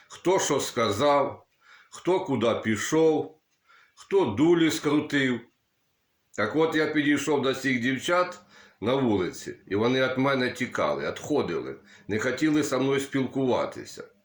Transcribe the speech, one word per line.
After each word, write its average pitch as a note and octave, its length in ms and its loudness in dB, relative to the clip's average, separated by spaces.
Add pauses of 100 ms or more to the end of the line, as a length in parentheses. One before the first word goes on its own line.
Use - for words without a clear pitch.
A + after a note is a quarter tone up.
Хто F3+ 320 0
що C#3+ 200 0
сказав, A#2+ 840 0 (460)
хто F3+ 280 0
куди A#2+ 440 0
пішов, D3 720 0 (580)
хто F#3+ 300 0
дулі D#3+ 460 4
скрутив. C#3 680 0 (960)
Так G#2+ 180 -2
от D#3+ 200 2
я D#3 120 2
підійшов C#3+ 540 0
до C3 120 0
цих C3 280 -2
дівчат, F3 600 0 (400)
на A#2 140 0
вулиці, G#2 600 0 (120)
і F#2+ 80 -4
вони B2+ 320 2
від B2+ 100 -4
мене C3 340 0
тікали, D#2 600 -2
відходили, F2 640 -4 (320)
не G#2 120 -2
хотіли D3+ 440 0
зі C3 140 -2
мною C3+ 220 0
спілкуватися. B2 1040 -2 (220)